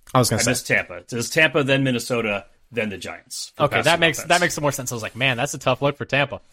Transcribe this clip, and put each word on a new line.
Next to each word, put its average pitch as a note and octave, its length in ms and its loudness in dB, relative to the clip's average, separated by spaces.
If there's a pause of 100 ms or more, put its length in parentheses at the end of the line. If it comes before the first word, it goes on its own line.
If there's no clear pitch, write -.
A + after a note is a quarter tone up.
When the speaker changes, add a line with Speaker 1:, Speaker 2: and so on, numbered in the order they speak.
(120)
Speaker 1:
I C3 60 4
was A#2+ 100 6
gonna A2 120 0
Speaker 2:
I A2+ 40 0
Speaker 1:
say. A#2+ 60 0
Speaker 2:
missed - 160 -2
Tampa. F#2 440 -2
It's A#2 200 -6
Tampa, D#3 340 4
then C#3 180 2
Minnesota, A#2 640 -2 (260)
then A2 200 -4
the F#2+ 80 -10
Giants - 580 -12
for D#3+ 80 0
Speaker 1:
Okay, C#3 120 2
that - 80 0
Speaker 2:
passing E3 160 4
Speaker 1:
makes, E3 180 2
Speaker 2:
offense. - 100 -10
Speaker 1:
that F3 140 4
makes E3+ 120 0
some D#3 80 -6
more C#3+ 100 0
sense. - 200 -6
I - 20 -6
was A2+ 80 -6
like, G#2 140 -8
"Man, B2+ 220 0
that's C3 160 -2
a C#3+ 40 -10
tough B2+ 220 0
look C#3+ 160 0
for A#2 80 -8
Tampa." C3+ 380 -2 (100)